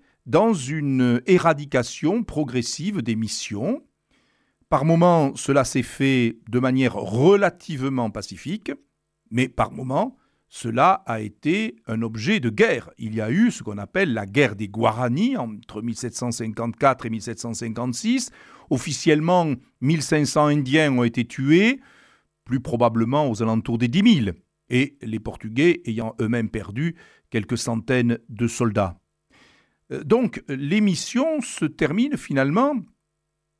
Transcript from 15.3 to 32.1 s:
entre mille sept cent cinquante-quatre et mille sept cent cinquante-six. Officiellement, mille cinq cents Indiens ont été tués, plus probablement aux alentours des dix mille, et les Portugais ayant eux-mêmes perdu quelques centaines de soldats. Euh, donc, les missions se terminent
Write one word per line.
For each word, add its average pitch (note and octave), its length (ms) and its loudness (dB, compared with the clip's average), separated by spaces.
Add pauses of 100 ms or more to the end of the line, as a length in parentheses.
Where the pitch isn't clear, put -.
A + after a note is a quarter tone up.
entre A2 460 -8
mille A#2 120 -4
sept A#2+ 200 -8
cent B2 160 -4
cinquante-quatre A#2 720 -2
et A2 60 -4
mille A2 100 -4
sept A2 160 -10
cent A#2 160 -8
cinquante-six. B2 800 -4 (400)
Officiellement, D#3 840 2 (280)
mille D3 200 2
cinq D3+ 240 2
cents D3+ 220 2
Indiens D3 440 2
ont B2 120 4
été A#2+ 220 0
tués, F3+ 540 4 (640)
plus B2 160 -2
probablement A#2+ 720 2
aux A2 140 -2
alentours A2+ 340 0
des A#2+ 100 2
dix B2+ 140 2
mille, D3 320 4 (380)
et C3 320 0
les A2 160 -6
Portugais A2+ 680 0
ayant A2+ 340 -6
eux-mêmes A2+ 300 0
perdu A2+ 460 -6 (340)
quelques A2+ 300 -4
centaines A#2+ 580 0 (120)
de A#2 180 -4
soldats. G#2 520 -2 (920)
Euh, C3 120 -8
donc, A3 440 0
les C#3+ 340 -2
missions B3+ 600 0
se - 240 -4
terminent A#3+ 520 -2